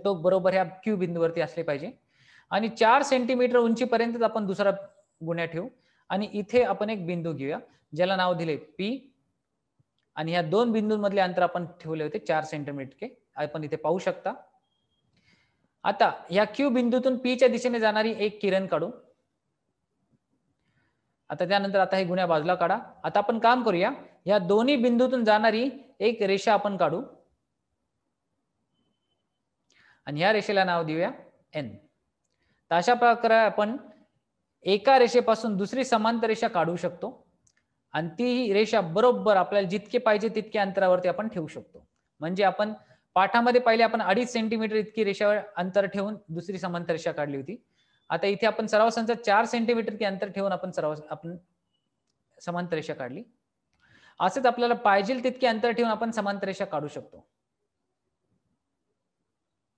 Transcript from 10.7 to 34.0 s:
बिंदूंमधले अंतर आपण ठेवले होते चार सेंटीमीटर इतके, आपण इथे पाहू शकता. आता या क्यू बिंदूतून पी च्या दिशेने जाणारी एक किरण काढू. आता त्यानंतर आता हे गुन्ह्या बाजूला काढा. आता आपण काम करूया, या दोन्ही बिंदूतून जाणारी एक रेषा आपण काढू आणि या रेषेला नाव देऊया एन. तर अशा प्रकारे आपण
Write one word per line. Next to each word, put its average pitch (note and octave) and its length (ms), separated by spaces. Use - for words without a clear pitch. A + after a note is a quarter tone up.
बिंदूंमधले G#3 480
अंतर F3+ 220
आपण F3 240
ठेवले D#3 240
होते D3+ 140
चार D#3 260
सेंटीमीटर C#3+ 440
इतके, - 200
आपण D3+ 280
इथे D3+ 120
पाहू D#3+ 220
शकता. F#3 340
आता G3+ 280
या G3+ 140
क्यू C4+ 260
बिंदूतून B3 480
पी B3 180
च्या B3+ 120
दिशेने A#3 320
जाणारी A3 380
एक G#3 240
किरण F#3+ 240
काढू. E3+ 240
आता D#3 160
त्यानंतर G3 340
आता F#3+ 180
हे F#3+ 80
गुन्ह्या F#3 220
बाजूला D#3+ 280
काढा. F3 240
आता E3 140
आपण A3 200
काम A#3 240
करूया, G3+ 280
या G#3 120
दोन्ही G#3+ 380
बिंदूतून B3 480
जाणारी A3 440
एक A3+ 220
रेषा G3 300
आपण G3+ 240
काढू E3+ 260
आणि D3 140
या G3 120
रेषेला G3+ 320
नाव F3 180
देऊया D#3+ 280
एन. A#2+ 240
तर D#3+ 40
अशा F3+ 200
प्रकारे A#3 400
आपण G#3+ 420